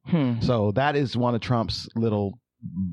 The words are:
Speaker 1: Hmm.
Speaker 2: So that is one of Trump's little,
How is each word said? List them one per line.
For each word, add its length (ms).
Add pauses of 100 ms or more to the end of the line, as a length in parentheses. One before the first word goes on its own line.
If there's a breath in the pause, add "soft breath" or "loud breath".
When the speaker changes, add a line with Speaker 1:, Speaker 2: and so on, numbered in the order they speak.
Speaker 1:
Hmm. 340
Speaker 2:
So 320
that 240
is 200
one 200
of 40
Trump's 540
little, 460 (520)